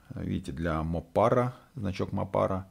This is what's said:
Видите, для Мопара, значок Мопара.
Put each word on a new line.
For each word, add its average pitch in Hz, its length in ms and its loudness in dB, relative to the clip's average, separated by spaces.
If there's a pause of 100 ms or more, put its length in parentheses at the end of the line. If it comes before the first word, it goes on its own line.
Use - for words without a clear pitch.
(160)
Видите, 90 340 -4
для 80 320 -2
Мопара, 107 720 2 (220)
значок 98 340 -4
Мопара. 98 600 0